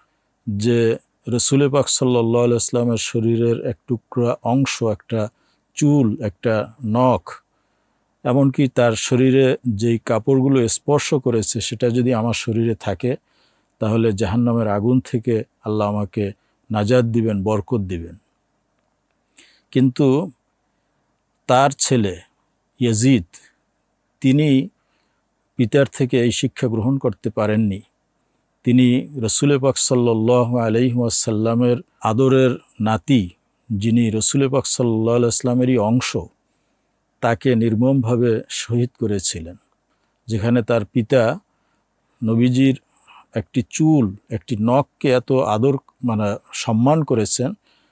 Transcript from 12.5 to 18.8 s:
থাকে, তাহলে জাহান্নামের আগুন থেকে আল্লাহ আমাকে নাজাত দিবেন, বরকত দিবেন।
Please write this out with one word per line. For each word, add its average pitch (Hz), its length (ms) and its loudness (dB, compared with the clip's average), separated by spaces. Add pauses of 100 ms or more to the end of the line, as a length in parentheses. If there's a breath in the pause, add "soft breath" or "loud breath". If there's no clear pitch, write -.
থাকে, 120 420 -4 (640)
তাহলে 113 340 0
জাহান্নামের 113 560 -2
আগুন 107 320 0
থেকে 113 440 -4 (200)
আল্লাহ 107 240 -2
আমাকে 104 440 -4 (380)
নাজাত 110 340 2
দিবেন, 110 380 -2
বরকত 107 380 -2
দিবেন। 87 360 -10 (1500 loud breath)